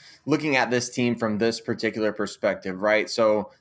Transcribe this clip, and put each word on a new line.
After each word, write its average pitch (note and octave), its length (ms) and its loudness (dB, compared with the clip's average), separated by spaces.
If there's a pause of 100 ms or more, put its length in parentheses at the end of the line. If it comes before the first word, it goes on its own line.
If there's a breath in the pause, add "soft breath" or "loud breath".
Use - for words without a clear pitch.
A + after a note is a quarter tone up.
(280 loud breath)
looking C#3+ 280 0
at A#2 160 2
this B2 180 0
team A#2+ 260 0
from A2 220 -2
this A#2 240 0
particular A2 500 -2
perspective, G2 720 -4
right? G#2+ 300 2
So G#2+ 500 2